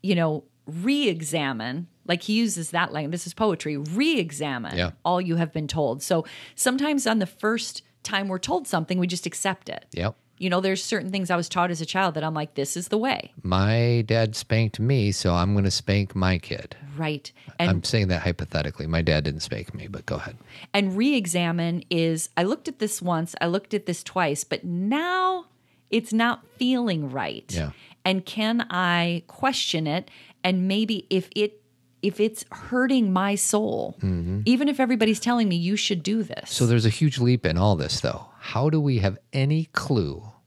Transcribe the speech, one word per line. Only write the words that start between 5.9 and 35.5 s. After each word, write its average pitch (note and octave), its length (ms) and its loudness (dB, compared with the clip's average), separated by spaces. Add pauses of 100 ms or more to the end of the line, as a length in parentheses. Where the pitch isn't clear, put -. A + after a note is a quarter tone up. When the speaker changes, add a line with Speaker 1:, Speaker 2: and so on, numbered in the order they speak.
Speaker 1:
So E3 220 2 (300)
sometimes C4+ 520 0
on A3 120 2
the F#3+ 80 2
first - 560 -4 (200)
time G3 260 -2
we're F#3 100 -2
told D4 300 -2
something, F3+ 300 0
we F3+ 80 4
just F3 200 -4
accept - 420 -4
it. - 240 -10
Speaker 2:
Yep. F2 220 -2 (220)
Speaker 1:
You F#3 140 -2
know, F3+ 100 2
there's F#3+ 220 0
certain F#3 300 -2
things F#3+ 180 -2
I F3+ 60 2
was E3+ 120 -2
taught F3+ 220 0
as D#3+ 100 -4
a D#3+ 60 -6
child F#3 280 0
that D3+ 100 -2
I'm D#3+ 100 -2
like, D3+ 200 -6
"This C#3 220 -2
is F3+ 120 -8
the G#3+ 100 0
way." - 320 -4 (140)
Speaker 2:
My A2+ 600 4
dad A2 300 2
spanked A2 460 0
me, A2 320 2
so F2+ 200 2
I'm F2 220 4
gonna G2 160 4
spank G2+ 460 0
my F#2 220 2
kid. - 360 -8 (220)
Speaker 1:
Right. D#3 340 -6 (300)
And F3 100 4
Speaker 2:
I'm - 140 2
saying G#2 240 2
that F2 140 2
hypothetically. D#2 680 -2
My E2 120 2
dad D#2+ 220 4
didn't D2+ 200 -2
spank - 320 -8
me, - 120 -12
but - 200 -12
go - 100 -4
ahead. - 200 -8 (380)
Speaker 1:
And F#3+ 220 2
re-examine F3 920 0
is, E3 480 0
"I E3+ 60 2
looked G3+ 240 0
at - 140 -10
this G#3+ 200 -4
once, E3+ 400 -2
I E3+ 60 0
looked G3 280 -2
at G3+ 120 -2
this F3 160 -4
twice, D#3 400 -2
but - 220 -6
now E4+ 840 0 (420)
it's A3+ 240 0
not A#3 320 0 (140)
feeling A#3 540 0
right." D#2 420 -6
Speaker 2:
Yeah. D#2 160 -2 (340)
Speaker 1:
And F#3+ 220 0
can A3 440 -2
I F3 580 2
question F3 580 -2
it? D#3 240 -4 (320)
And F#3 240 2
maybe G#3 440 0
if F#3 260 0
it, G#3 260 -2 (400)
if G3 160 -2
it's G#3+ 320 0
hurting B3 600 2
my G3 240 2
soul, - 640 0
Speaker 2:
Mm-hmm. F#2 440 0
Speaker 1:
even C4 220 4
if C#4 120 0
everybody's A3+ 400 2
telling A#3 280 2
me, F3+ 60 2